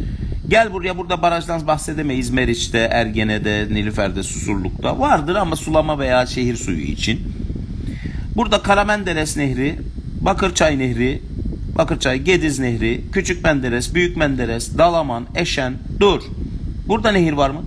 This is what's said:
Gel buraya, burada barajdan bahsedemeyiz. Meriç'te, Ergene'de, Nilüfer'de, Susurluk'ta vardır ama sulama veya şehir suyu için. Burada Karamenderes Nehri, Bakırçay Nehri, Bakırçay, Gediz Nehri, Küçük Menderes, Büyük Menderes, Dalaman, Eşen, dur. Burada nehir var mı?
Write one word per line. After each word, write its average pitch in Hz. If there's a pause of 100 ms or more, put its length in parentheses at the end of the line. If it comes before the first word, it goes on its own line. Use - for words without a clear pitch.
(500)
Gel 214
buraya, 180
burada 175
barajdan 165
bahsedemeyiz. 147
Meriç'te, 120
Ergene'de, 107
Nilüfer'de, 104
Susurluk'ta 101
vardır 190
ama 202
sulama 156
veya 127
şehir 123
suyu 90
için. 71 (1160)
Burada 208
Karamenderes 196
Nehri, 139 (420)
Bakırçay 175
Nehri, 123 (560)
Bakırçay, 143
Gediz 151
Nehri, 117 (100)
Küçük 185
Menderes, 127
Büyük 175
Menderes, 127
Dalaman, 151 (100)
Eşen, 147 (260)
dur. 185 (640)
Burada 214
nehir 170
var 143
mı? 147